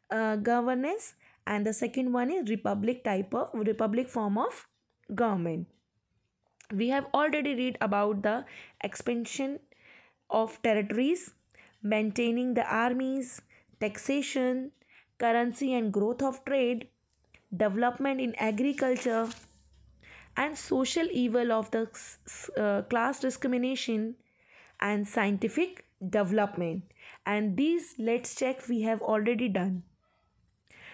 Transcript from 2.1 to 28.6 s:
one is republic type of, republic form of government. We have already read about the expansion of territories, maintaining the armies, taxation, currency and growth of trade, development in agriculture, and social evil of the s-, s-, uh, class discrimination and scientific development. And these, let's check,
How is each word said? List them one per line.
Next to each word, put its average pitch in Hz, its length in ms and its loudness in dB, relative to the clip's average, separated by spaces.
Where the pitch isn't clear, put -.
one 247 180 2
is 330 200 -2
republic 214 540 0
type 190 300 0
of, 247 200 0
republic 220 560 0
form 208 280 0
of 349 300 -2
government. 175 540 0
We 226 160 0
have 277 240 0
already 294 420 2
read 254 240 -2
about 208 440 2
the 226 200 0
expansion 240 800 -4
of 220 340 0
territories, 220 680 2
maintaining 233 720 0
the 233 100 2
armies, 247 760 0
taxation, 262 920 0
currency 240 560 2
and 220 180 0
growth 226 300 2
of 269 220 -2
trade, 247 420 0
development 240 640 2
in 240 200 -2
agriculture, 240 920 0
and 302 220 -2
social 262 540 0
evil 240 400 2
of 220 180 0
the 226 240 0
s-, - 320 -16
s-, - 320 -14
uh, 208 320 2
class 240 300 0
discrimination 247 960 -2
and 208 260 0
scientific 208 800 0
development. 190 720 0
And 208 280 0
these, 330 440 0
let's 233 340 0
check, 262 340 -4